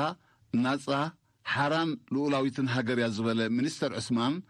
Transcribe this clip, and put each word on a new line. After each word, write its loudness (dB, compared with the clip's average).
ናጻ 0
ሓራን 0
ልኡላዊትን 0
ሃገር 0
እያ 2
ዝበለ 0
ሚኒስተር 0
ዑስማን 0